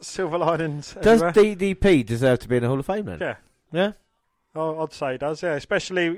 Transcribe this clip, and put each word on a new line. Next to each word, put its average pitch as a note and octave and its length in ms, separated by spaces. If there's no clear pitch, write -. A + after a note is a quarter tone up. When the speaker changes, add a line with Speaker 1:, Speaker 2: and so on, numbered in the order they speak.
Speaker 1:
silver E3+ 380
linings D#3 640
Speaker 2:
Does A3 200
Speaker 1:
everywhere. E3+ 100
Speaker 2:
D G#3+ 220
D F#3+ 200
P F3+ 280
deserve A#2 380
to - 80
be B2 80
in A#2 60
the A#2+ 80
Hall C3+ 100
of - 60
Fame G#3 180
then? A#2+ 160
Speaker 1:
Yeah. C#3 160
Speaker 2:
Yeah? G3 200
Speaker 1:
Oh, D#3+ 280
I'd D3+ 120
say C3+ 180
he B2+ 60
does, D3 240
yeah. F3 100
Especially, F3 520